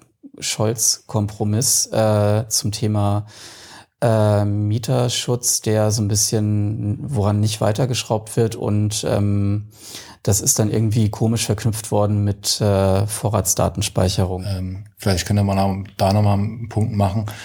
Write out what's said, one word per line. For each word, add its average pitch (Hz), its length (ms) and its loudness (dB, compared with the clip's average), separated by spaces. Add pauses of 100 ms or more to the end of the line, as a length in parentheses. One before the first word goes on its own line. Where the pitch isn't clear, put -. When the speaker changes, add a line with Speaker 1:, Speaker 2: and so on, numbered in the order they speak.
(400)
Speaker 1:
Scholz-Kompromiss, 107 1500 -2
äh, 107 640 2
zum - 240 -2
Thema, 104 540 0 (720)
äh, 107 440 4
Mieterschutz, 120 1160 0
der 107 320 2
so 107 100 0
ein 104 60 0
bisschen, 104 920 0
woran 104 380 0
nicht 107 220 0
weitergeschraubt 113 760 -2
wird 113 200 0
und, 104 520 -2
ähm, 101 600 0 (560)
das - 160 2
ist - 180 0
dann 107 120 2
irgendwie 110 400 2
komisch 113 360 0
verknüpft - 440 -2
worden 104 320 2
mit, - 380 -2
äh, 98 460 4
Vorratsdatenspeicherung. 92 1400 0
Speaker 2:
Ähm, 95 380 -6 (140)
vielleicht 92 280 0
können 101 200 2
wir 98 80 0
noch, 95 300 0 (120)
da 98 160 2
noch 104 100 4
mal 101 120 4
einen 110 340 -4
Punkt 110 260 -2
machen, 104 320 0 (180)